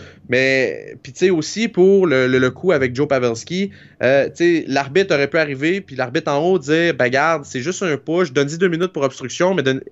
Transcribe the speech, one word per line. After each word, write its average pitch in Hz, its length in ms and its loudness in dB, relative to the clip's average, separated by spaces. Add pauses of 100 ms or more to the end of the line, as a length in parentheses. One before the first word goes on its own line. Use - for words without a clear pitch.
(300)
Mais, 123 720 0
puis 131 100 -18
tu - 60 -20
sais, 185 120 2
aussi, 185 380 -2
pour 190 380 4
le, 131 220 2
le, 127 100 2
le 127 120 2
coup 180 220 -2
avec 131 220 0
Joe 143 120 0
Pavelski, 139 680 -2 (300)
euh, 131 260 4
tu 170 320 2
sais, - 60 -6
l'arbitre 139 480 0
aurait 139 140 2
pu - 80 -4
arriver, 156 460 -2
puis - 140 -18
l'arbitre 131 340 -4
en 143 80 0
haut 180 200 2
dire, « 160 400 0
Ben, 123 100 2
garde, 147 360 0
c'est - 160 -10
juste 170 220 -6
un 160 160 -2
push, 165 340 -2
donne-y 143 240 0
deux 185 120 0
minutes 175 240 -2
pour 151 100 -4
obstruction, 139 500 -2
mais 170 100 0
donne, 131 300 -2